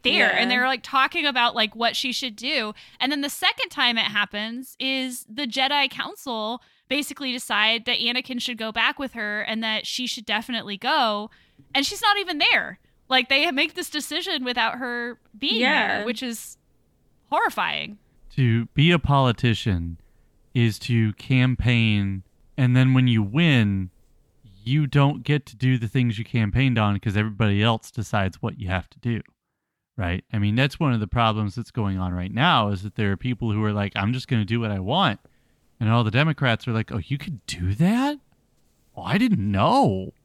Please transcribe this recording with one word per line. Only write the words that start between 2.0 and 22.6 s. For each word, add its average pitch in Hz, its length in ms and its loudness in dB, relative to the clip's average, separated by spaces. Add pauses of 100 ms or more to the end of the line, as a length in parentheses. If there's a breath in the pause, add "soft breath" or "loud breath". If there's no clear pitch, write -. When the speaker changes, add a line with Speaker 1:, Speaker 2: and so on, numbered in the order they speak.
Speaker 1:
should 226 240 -8
do. 233 360 -4 (280 loud breath)
And 262 100 0
then 294 80 -2
the 277 100 -4
second 415 380 -2
time 240 300 0
it 220 80 0
happens 214 760 -6
is 262 480 -4
the 247 180 -8
Jedi 269 440 0
Council 247 720 -8 (260 soft breath)
basically 277 460 -6
decide 226 500 0
that 240 160 -2
Anakin 247 420 -4
should 247 160 -6
go 220 140 -6
back 233 260 0
with 269 160 -8
her 208 280 -6
and 220 200 -6
that 220 240 -4
she 254 220 -8
should 226 180 -10
definitely 214 520 -6
go. 226 540 -2 (440 soft breath)
And 277 100 0
she's 403 160 -6
not 415 160 4
even 359 200 -4
there. 320 420 0 (300)
Like, 254 180 2
they 294 240 2
make 294 220 -2
this 359 160 -8
decision 302 560 -6
without 247 320 -2
her 240 420 -8 (180)
being 269 220 -2
Speaker 2:
Yeah. 247 380 2
Speaker 1:
there, 202 80 -4
which 233 180 -6
is 233 340 -10 (720)
horrifying. 208 680 -2 (380)
Speaker 3:
To 117 380 2
be 156 180 6
a 170 80 6
politician 113 960 2 (560)
is 117 260 2
to 113 340 2
campaign, 113 1120 2 (340)
and 123 180 4